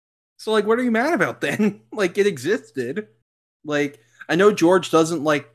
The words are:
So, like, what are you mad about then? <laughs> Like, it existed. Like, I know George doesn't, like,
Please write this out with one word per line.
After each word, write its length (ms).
So, 140
like, 140
what 120
are 60
you 80
mad 220
about 260
then? 460
<laughs> 80
Like, 240
it 100
existed. 800
Like, 380
I 80
know 160
George 400
doesn't, 320
like, 320